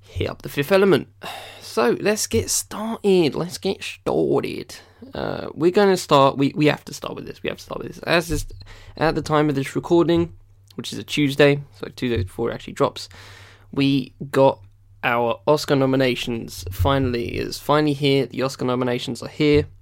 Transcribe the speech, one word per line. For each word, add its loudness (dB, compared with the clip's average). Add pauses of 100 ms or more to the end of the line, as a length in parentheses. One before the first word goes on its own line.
hit -6
up -10
The -10
Fifth -2
Element. 4 (520)
So 0
let's -2
get -2
started. 0
Let's -6
get -6
started. -2 (360)
Uh, -6
we're 2
gonna 4
start. 4
We, 2
we 2
have 0
to -14
start -10
with -14
this. -16
We -4
have -8
to -18
start -10
with -10
this. -16
As 0
is -4 (500)
at 0
the -2
time 2
of 0
this -4
recording, 2 (440)
which -10
is -10
a -10
Tuesday, 2 (160)
so -12
two -4
days 0
before -4
it -6
actually -12
drops, -2 (640)
we 0 (160)
got 4 (440)
our 0
Oscar 2
nominations. -2
Finally, 0
it's -6
finally 2
here. 2
The -6
Oscar -4
nominations -2
are -12
here 2 (160)